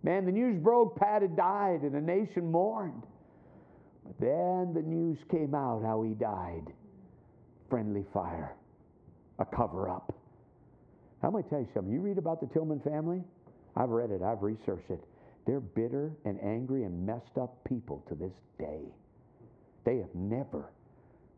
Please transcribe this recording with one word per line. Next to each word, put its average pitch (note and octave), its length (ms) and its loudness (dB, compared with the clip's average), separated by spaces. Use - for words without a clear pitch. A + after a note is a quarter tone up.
Man, F#3 220 2
the F#3 80 2
news A3+ 240 2
broke, A3+ 400 6
Pat G#3 240 4
had F3 160 2
died, F#3 460 4
and C#3+ 100 0
the C#3+ 80 0
nation F3 500 0
mourned. F3+ 520 0
But - 160 -14
then F3 520 2
the D#3+ 100 0
news E3 360 0
came D3+ 240 2
out B2 300 0
how A2 180 2
he A2 120 0
died. F#2 580 -4
Friendly G#2+ 360 0
fire, E2+ 400 -2
a - 60 2
cover-up. - 680 -2
I'm E3+ 100 2
gonna G#3 100 0
tell D3 180 -2
you A2 140 -4
something. G2 180 0
You D3 80 0
read G3 180 -2
about E3 220 -2
the C#3+ 60 -4
Tillman D#3 340 0
family? D#3 400 -2
I've A#2+ 120 2
read A#2 200 2
it. F#2 120 -2
I've G2+ 200 0
researched G2+ 480 -4
it. F2 140 -6
They're C3+ 160 0
bitter B2+ 520 -2
and G2+ 160 -2
angry A#2+ 440 -2
and F2 200 -4
messed A2+ 320 -4
up B2 280 -4
people F2 440 -4
to - 60 -6
this F#2 180 -6
day. D2+ 220 -8
They B2 140 4
have F2+ 160 -6
never G#2+ 580 -4